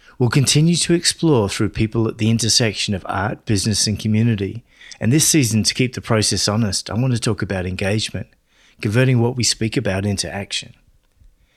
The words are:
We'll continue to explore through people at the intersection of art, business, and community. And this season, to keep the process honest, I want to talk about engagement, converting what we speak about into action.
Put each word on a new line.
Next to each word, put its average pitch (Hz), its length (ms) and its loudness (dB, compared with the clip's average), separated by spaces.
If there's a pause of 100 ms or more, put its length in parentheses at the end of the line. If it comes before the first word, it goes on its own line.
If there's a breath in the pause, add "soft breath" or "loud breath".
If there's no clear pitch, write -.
(180 soft breath)
We'll 123 100 2
continue 151 480 4
to - 160 -2
explore 156 560 2
through 101 220 -2
people 110 360 0
at - 120 -6
the 110 100 0
intersection 110 640 0
of 92 160 -6
art, 98 380 -4
business, 104 400 0
and 104 120 -2
community. 107 640 0 (380 loud breath)
And 110 100 2
this 151 160 4
season, 113 360 2
to - 100 0
keep 123 220 -2
the 98 80 -8
process 107 460 0
honest, 104 420 -2
I 98 100 -2
want 127 140 0
to 113 40 0
talk 110 220 -2
about 95 240 -4
engagement, 95 640 -4 (540 soft breath)
converting 123 400 2
what 120 160 0
we 123 80 0
speak - 320 -2
about 98 280 0
into 95 280 -2
action. - 420 -10 (840 soft breath)